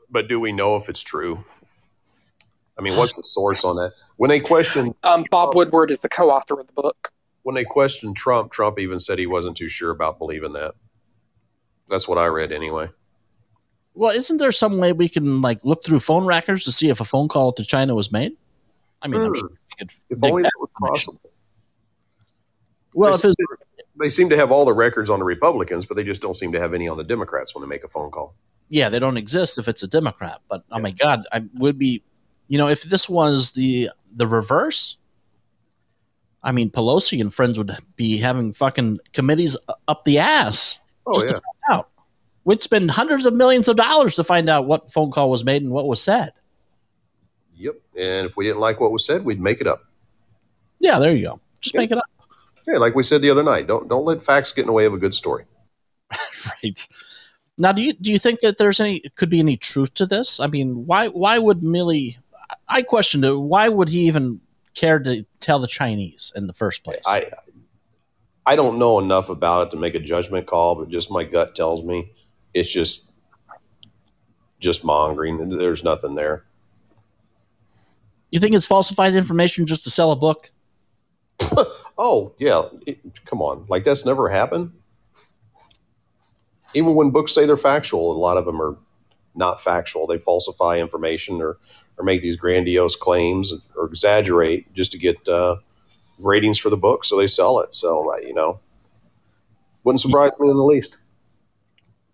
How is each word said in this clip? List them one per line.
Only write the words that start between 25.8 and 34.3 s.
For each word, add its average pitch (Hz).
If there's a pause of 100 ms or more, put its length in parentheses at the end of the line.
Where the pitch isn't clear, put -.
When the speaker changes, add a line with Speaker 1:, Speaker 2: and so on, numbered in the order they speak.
Speaker 1:
but 104
they 104
just 98
don't 95
seem 87
to 85
have 85
any 87
on 80
the 78
Democrats 80
when 71
they 71
make 71
a -
phone 76
call. 73 (360)
Speaker 3:
Yeah, 143
they 117
don't 131
exist 147
if 113
it's 113
a 95
Democrat. 107
But, -
oh 113
Speaker 1:
Yeah. 113
Speaker 3:
my 98
God, 123
I 113 (120)
would 139
be, 131 (440)
you 139
know, 147
if 143
this 180
was 147
the, 127 (260)
the 117
reverse, 127 (1500)